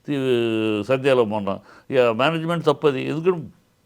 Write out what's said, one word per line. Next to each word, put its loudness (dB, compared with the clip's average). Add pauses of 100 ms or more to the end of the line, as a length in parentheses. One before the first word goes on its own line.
తి-, 0
సద్యాలో 2
మొన్న. -4 (320)
ఇక 2
మేనేజ్‌మెంట్ 0
తప్పది. 0
ఎందుకంటే -2 (380)